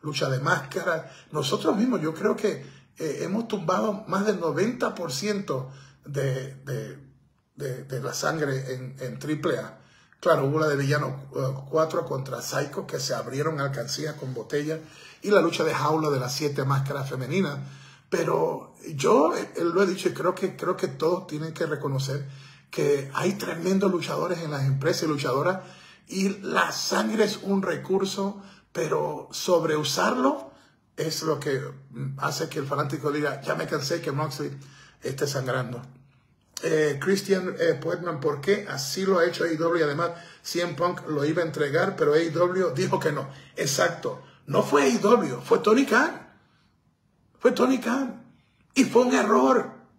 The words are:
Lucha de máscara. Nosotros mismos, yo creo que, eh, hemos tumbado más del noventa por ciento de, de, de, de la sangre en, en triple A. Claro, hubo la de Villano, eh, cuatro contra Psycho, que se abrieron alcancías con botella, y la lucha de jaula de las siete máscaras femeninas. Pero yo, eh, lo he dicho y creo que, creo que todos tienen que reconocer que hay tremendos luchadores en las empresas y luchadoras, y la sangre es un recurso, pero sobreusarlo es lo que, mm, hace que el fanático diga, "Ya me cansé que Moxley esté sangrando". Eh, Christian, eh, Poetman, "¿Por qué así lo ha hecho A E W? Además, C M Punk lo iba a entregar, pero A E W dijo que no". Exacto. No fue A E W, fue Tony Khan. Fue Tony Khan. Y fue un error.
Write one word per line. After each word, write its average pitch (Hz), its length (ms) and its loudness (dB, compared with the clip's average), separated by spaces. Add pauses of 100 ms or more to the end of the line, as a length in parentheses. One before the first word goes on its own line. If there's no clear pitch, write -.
Lucha 147 280 -4
de 135 120 0
máscara. 165 680 -2 (200)
Nosotros 196 460 0
mismos, 214 240 2
yo 156 120 0
creo 208 220 0
que, 151 300 -2 (320)
eh, 151 240 -4
hemos 202 260 -2
tumbado 196 600 -2
más 190 180 0
del 190 160 2
noventa 196 520 0
por 165 200 -6
ciento 190 580 -4 (340)
de, 135 500 -4 (100)
de, 107 340 -8 (560)
de, 139 300 -6
de 131 160 -6
la - 120 -6
sangre 139 600 -2
en, 127 260 -10
en 117 180 -8
triple 151 420 -2
A. - 200 -12 (400)
Claro, 147 260 4
hubo 151 140 2
la 156 80 4
de 143 80 2
Villano, 139 600 -2
eh, 139 40 -2 (300)
cuatro 160 360 2
contra 131 360 -6
Psycho, 143 440 -4
que 139 140 -6
se 135 160 -2
abrieron 143 440 -4
alcancías 139 560 -4
con 131 180 -8
botella, 147 460 -4 (420)
y 202 100 2
la 190 100 10
lucha 165 220 2
de 151 100 2
jaula 151 360 2
de 131 100 2
las 135 140 -2
siete 139 320 0
máscaras 139 440 0
femeninas. 139 500 -2 (500)
Pero - 640 0 (220)
yo, 277 400 4
eh, - 140 -6 (140)
lo 170 200 4
he 190 40 4
dicho 190 220 -2
y 135 40 -2
creo 175 220 -2
que, 175 220 -4
creo 170 180 -2
que 175 140 -2
todos 175 380 -2
tienen 156 260 -6
que 165 120 -2
reconocer 135 640 -4 (420)
que 143 440 0
hay 196 200 0
tremendos 180 560 0
luchadores 165 500 -2
en 156 120 -6
las 139 140 -2
empresas 139 380 0
y 160 40 0
luchadoras, 147 520 0 (480)
y 190 220 0 (120)
la 170 300 0
sangre 214 520 0
es - 180 0
un 196 200 0
recurso, 190 800 -2 (320)
pero 143 580 -2
sobreusarlo 190 1200 2 (460)
es 156 260 -4
lo 151 160 0
que, 135 220 -2 (300)
mm, 135 280 -8
hace 156 300 -4
que 156 100 -6
el 139 60 -4
fanático 143 460 -2
diga, 147 300 -2
"Ya - 140 -2
me 160 100 -4
cansé 160 360 -2
que 151 100 -4
Moxley 143 400 -4 (500)
esté 135 240 -2
sangrando". 123 560 -4 (840)
Eh, 151 380 2
Christian, 185 580 2
eh, 160 220 2
Poetman, 170 380 -4
"¿Por 139 220 -2
qué 202 280 0
así 160 360 -4
lo 185 140 4
ha 170 60 6
hecho 175 200 0
A - 20 0
E 160 80 0
W? 165 280 2
Además, 151 280 0 (300)
C - 200 -4
M 170 120 -2
Punk 170 340 -2
lo 147 160 0
iba 160 180 2
a 165 40 2
entregar, 151 500 0
pero 147 180 4
A 156 40 6
E 165 120 4
W 175 460 2
dijo 170 240 0
que 151 140 0
no". 139 140 -6 (280)
Exacto. 156 640 0 (240)
No - 160 4
fue 285 220 4
A 262 40 6
E 233 120 4
W, 196 440 4
fue - 160 4
Tony 226 260 6
Khan. 269 440 2 (1120)
Fue 254 120 6
Tony 254 280 2
Khan. 247 460 -4 (480)
Y 262 100 6
fue 240 200 6
un 247 100 4
error. 247 580 4 (280)